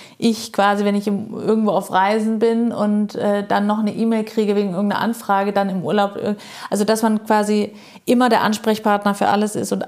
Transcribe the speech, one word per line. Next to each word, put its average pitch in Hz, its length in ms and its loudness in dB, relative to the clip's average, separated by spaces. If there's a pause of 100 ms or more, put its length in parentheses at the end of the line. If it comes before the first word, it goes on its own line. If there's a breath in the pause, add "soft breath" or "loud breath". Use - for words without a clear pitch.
(180 loud breath)
ich 220 340 -2
quasi, 202 320 2
wenn 202 100 2
ich 202 120 -2
im, 202 280 -4
irgendwo 220 380 0
auf 190 180 -2
Reisen 214 480 0
bin 226 340 2
und, 208 440 0
äh, 202 300 0
dann 202 200 0
noch 214 120 0
eine 208 160 -2
E-Mail 226 300 0
kriege 208 320 0
wegen 202 180 0
irgendeiner 202 280 -2
Anfrage, 202 500 -2
dann 202 180 0
im 185 120 -4
Urlaub, 202 340 0
äh, 208 200 -2 (340 loud breath)
also 202 140 0
dass 220 180 2
man 214 220 0
quasi 208 500 0 (300 loud breath)
immer 247 240 4
der - 140 4
Ansprechpartner 214 720 0
für 202 140 0
alles 208 280 0
ist 196 160 -4
und 196 160 -4